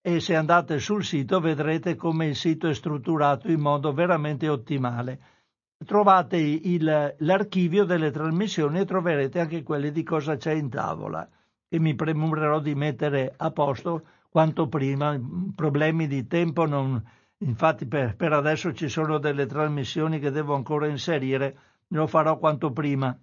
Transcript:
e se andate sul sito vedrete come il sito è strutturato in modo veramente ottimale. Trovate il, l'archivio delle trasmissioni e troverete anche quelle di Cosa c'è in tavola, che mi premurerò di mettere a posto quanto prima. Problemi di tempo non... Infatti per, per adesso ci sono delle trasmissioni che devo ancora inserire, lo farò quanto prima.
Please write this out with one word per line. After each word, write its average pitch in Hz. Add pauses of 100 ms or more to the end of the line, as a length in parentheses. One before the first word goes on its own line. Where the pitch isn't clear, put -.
e 175
se 165
andate 160
sul 208
sito 151
vedrete 160
come 160
il 143
sito 165
è 156
strutturato 147
in 160
modo 147
veramente 156
ottimale. 127 (640)
Trovate 190
il, 156
l'archivio 185
delle 165
trasmissioni 160
e 196
troverete 170
anche 165
quelle 147
di 160
Cosa 156
c'è 156
in 151
tavola, 92 (420)
che 170
mi 160
premurerò 156
di 147
mettere 143
a 160
posto 156 (240)
quanto 156
prima. 139 (360)
Problemi 156
di 139
tempo 170
non... 135 (420)
Infatti 156
per, 127
per 160
adesso 151
ci 156
sono 156
delle 143
trasmissioni 151
che 139
devo 147
ancora 147
inserire, 135 (340)
lo 156
farò 156
quanto 151
prima. 135